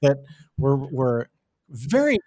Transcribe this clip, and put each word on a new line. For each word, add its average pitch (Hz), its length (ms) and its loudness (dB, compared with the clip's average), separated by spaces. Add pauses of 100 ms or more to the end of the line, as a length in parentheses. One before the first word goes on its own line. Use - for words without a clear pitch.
that 139 160 4 (400)
were, 139 200 2
were 127 520 -2 (400)
very 202 580 0